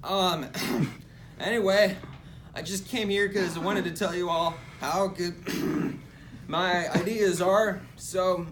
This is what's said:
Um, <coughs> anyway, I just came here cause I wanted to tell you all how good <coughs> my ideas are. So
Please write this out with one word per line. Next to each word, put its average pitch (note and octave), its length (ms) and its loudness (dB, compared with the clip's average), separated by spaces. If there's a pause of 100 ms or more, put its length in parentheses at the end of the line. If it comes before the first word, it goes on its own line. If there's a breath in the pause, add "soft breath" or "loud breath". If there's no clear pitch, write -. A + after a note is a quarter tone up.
Um, F3+ 420 2 (140)
<coughs> - 800 -4
anyway, G3 560 4 (580 loud breath)
I - 80 -8
just F#3+ 260 -6
came A3 200 -2
here G3+ 200 2
cause F#3+ 280 0
I E3+ 40 -4
wanted F#3+ 240 0
to F3 80 0
tell E3+ 220 -2
you F3+ 140 0
all E3 260 2 (260)
how F3 280 2
good F3 260 -2 (120)
<coughs> - 520 0 (500 loud breath)
my F3 420 2
ideas F#3 520 2
are. G3 400 4 (140)
So F#3 560 0